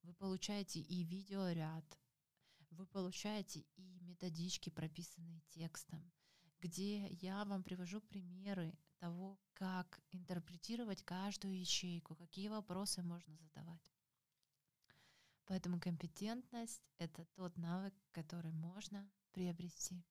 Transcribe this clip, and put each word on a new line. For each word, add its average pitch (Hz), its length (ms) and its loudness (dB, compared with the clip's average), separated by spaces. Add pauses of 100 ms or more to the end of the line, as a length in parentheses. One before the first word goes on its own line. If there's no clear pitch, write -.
Вы 175 100 -12
получаете 190 640 2
и 175 240 2
видеоряд, 175 960 2 (680)
вы 175 160 -10
получаете 196 800 0 (100)
и 185 260 -14
методички, 175 680 0
прописанные 165 800 -6
текстом, 165 640 -6 (480)
где 196 480 2
я 190 380 0
вам 196 180 4
привожу 180 380 0
примеры 185 760 -2 (220)
того, 180 400 -2 (140)
как 185 460 0 (120)
интерпретировать 185 920 -2
каждую 190 560 0
ячейку, 175 560 2
какие 190 340 -6
вопросы 202 520 0
можно 170 340 -2
задавать. 165 560 -12 (1500)
Поэтому 180 340 2
компетентность — 220 1000 0 (160)
это 165 280 -4 (100)
тот 180 220 -2
навык, 180 360 2 (180)
который 165 400 -2
можно 196 580 -2 (220)
приобрести. 175 800 0